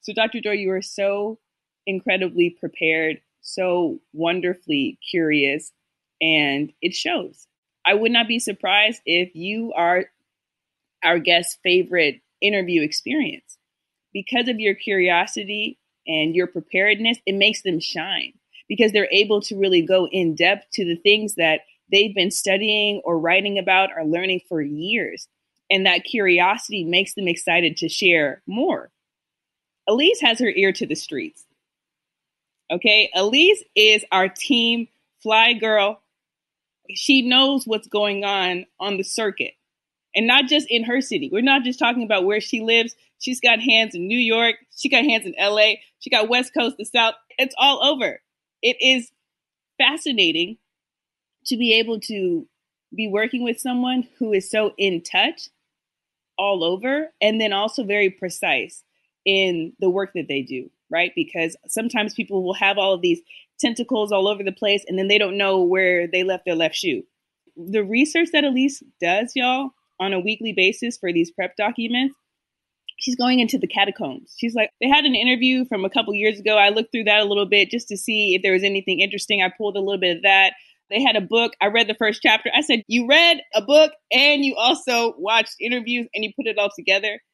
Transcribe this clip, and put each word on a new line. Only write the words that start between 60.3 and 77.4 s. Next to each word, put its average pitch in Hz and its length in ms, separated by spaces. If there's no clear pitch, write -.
do, 127 280
right? 175 260
Because 165 400
sometimes 220 460
people 196 300
will 180 100
have 196 240
all 196 160
of 175 80
these 170 200
tentacles 226 520
all 196 160
over 202 160
the 190 80
place, 202 360
and 185 100
then 190 100
they 208 100
don't 202 200
know 196 260
where 180 440
they 180 160
left 185 220
their 175 100
left 160 200
shoe. 135 280
The 196 280
research 302 500
that 302 100
Elise 269 400
does, 190 360
y'all, 254 360
on 196 140
a 185 60
weekly 214 340
basis 196 440
for 180 160
these 170 180
prep 190 240
documents, 240 600
she's 247 180
going 254 240
into 226 180
the 185 100
catacombs. 196 680
She's 233 180
like, 220 140
they 240 80
had 294 160
an 262 100
interview 254 500
from 202 200
a 190 40
couple 208 240
years 208 260
ago. 214 180
I 202 120
looked 220 220
through 220 140
that 208 160
a 208 40
little 202 200